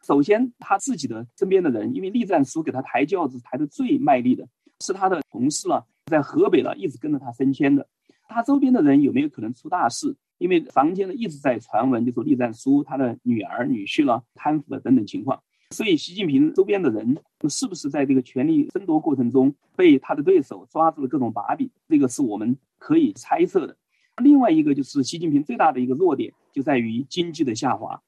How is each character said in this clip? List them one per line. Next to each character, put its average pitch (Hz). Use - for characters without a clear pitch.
首 143
先， 226
他 196
自 240
己 139
的 117
身 190
边 190
的 160
人， 113
因 185
为 190
栗 233
战 170
书 160
给 139
他 127
抬 131
轿 170
子 127
抬 -
得 151
最 202
卖 131
力 123
的 -
是 -
他 190
的 170
同 127
事 -
了， 131
在 156
河 175
北 165
了 -
一 190
直 139
跟 151
着 139
他 135
升 135
迁 143
的。 135
他 233
周 277
边 262
的 240
人 143
有 135
没 131
有 156
可 131
能 113
出 -
大 165
事？ -
因 180
为 175
坊 151
间 202
呢 370
一 233
直 147
在 127
传 117
闻， 117
就 123
说 123
栗 147
战 120
书 143
他 143
的 123
女 117
儿、 107
女 113
婿 147
了 120
贪 151
腐 -
了 113
等 131
等 110
情 -
况。 -
所 -
以 185
习 175
近 196
平 143
周 190
边 202
的 147
人 113
是 -
不 190
是 151
在 143
这 139
个 131
权 131
力 156
争 196
夺 156
过 156
程 120
中 135
被 165
他 -
的 143
对 180
手 98
抓 160
住 156
了 131
各 151
种 117
把 110
柄？ 135
这 156
个 139
是 135
我 104
们 113
可 -
以 143
猜 160
测 165
的。 -
另 285
外 233
一 156
个 147
就 139
是 139
习 165
近 160
平 143
最 -
大 165
的 127
一 123
个 127
弱 160
点 117
就 143
在 135
于 113
经 170
济 165
的 117
下 120
滑。 -